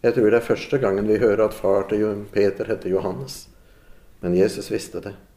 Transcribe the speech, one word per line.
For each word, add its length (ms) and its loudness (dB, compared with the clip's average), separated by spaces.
Jeg 140 2
tror 160 4
det 80 4
er 80 -6
første 340 -2
gangen 240 0
vi 160 2
hører 240 4
at 80 -2
far 320 0
til 160 0
Jo-, 120 0
Peter 320 2
heter 240 -4
Johannes. 540 -4
Men 100 0
Jesus 400 0
visste 300 -6
det. 80 -10